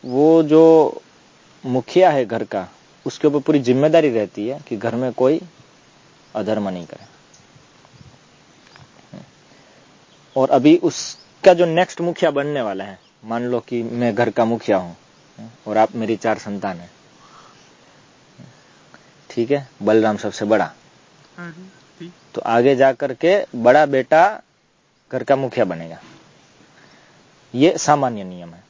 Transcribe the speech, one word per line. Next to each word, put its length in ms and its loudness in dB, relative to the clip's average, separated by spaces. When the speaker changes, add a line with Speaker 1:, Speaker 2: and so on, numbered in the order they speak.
Speaker 1:
वो 380 4
जो 540 6
मुखिया 440 2
है 140 0
घर 200 -6
का, 240 -8
उसके 220 -2
ऊपर 120 0
पूरी 180 0
जिम्मेदारी 520 2
रहती 380 -4
है 200 -10
कि 80 -8
घर 180 -6
में 180 -4
कोई 280 0
अधर्म 340 -4
नहीं 180 -10
करे। 320 -20
और 140 0
अभी 260 6
उसका 760 0
जो 120 2
नेक्स्ट 340 -2
मुखिया 300 -2
बनने 300 -4
वाला 240 -6
है, 160 -18
मान 180 -6
लो 180 -4
कि 220 -8
मैं 320 -4
घर 160 0
का 140 0
मुखिया 320 -2
हूं 180 -6
और 120 -4
आप 160 2
मेरी 220 -4
चार 220 -4
संतान 380 -10
है, 140 -20
ठीक 200 -4
है, 180 -2
बलराम 340 2
सबसे 280 -8
बड़ा, 280 0
Speaker 2:
हाँ, 340 -20
ठीक। 140 -18
Speaker 1:
तो 60 -8
आगे 360 2
जा 160 4
करके 640 -2
बड़ा 320 4
बेटा 560 2
घर 120 -6
का 120 2
मुखिया 280 -2
बनेगा, 360 -10
ये 240 2
सामान्य 460 -2
नियम 300 -16
है। 160 -20